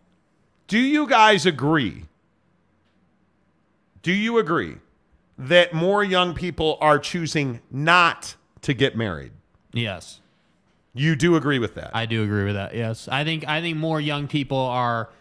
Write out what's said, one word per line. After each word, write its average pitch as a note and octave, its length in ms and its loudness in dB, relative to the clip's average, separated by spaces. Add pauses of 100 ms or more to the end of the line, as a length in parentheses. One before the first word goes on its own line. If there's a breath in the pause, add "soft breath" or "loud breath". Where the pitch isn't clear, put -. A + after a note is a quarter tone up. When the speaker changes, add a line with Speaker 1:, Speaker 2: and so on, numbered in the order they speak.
(680)
Speaker 1:
do G#3+ 120 0
you D4 280 2
guys G#3+ 380 6
agree? C#3 600 0 (2000)
Do F3+ 100 0
you A3+ 280 0
agree D3 380 -2 (600)
that E3+ 360 4
more G3 300 2
young F3+ 300 2
people D#3+ 480 -2
are D3+ 160 6
choosing D3 640 -4 (100)
not E3 680 2 (260)
to D3 120 -2
get B2+ 240 0
married? D#2+ 340 -6 (420)
Speaker 2:
Yes. G#2+ 460 -8 (760)
Speaker 1:
You D3+ 220 0
do E3 200 4
agree C#3+ 240 0
with G#2+ 160 -4
that? - 180 -14
Speaker 2:
I A2+ 120 -4
do A2+ 180 -2
agree G2+ 220 0
with G2+ 100 -2
that, G2 200 -8
yes. A2+ 320 -6
I C#3 160 -2
think, D#3+ 240 -6
I D#3 140 -2
think E3 160 -4
more D#3 240 -2
young C#3+ 260 -4
people C#3 300 -4
are B2 520 -2 (120 soft breath)